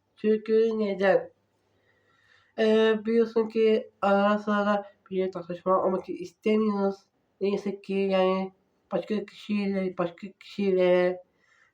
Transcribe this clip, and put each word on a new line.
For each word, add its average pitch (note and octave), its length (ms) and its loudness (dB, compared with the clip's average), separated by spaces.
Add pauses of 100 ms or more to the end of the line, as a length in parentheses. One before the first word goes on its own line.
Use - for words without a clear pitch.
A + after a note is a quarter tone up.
(160)
Çünkü A3 640 0
neden? F#3+ 520 0 (1300)
E, A3 380 4 (100)
biliyorsun A3+ 420 0
ki A3 420 0 (120)
ara G3+ 360 2
sıra G#3 480 -2 (240)
bir F#3 220 -2
tartışma F3+ 520 -2
olmak F#3+ 240 -2
istemiyoruz. G3+ 880 -2 (440)
Neyse G3 400 -4
ki - 120 -10
yani F#3+ 600 0 (400)
başka G#3 340 -4
kişiyle, G3 720 -6
başka E3+ 280 -6 (140)
kişiyle F3+ 840 0 (520)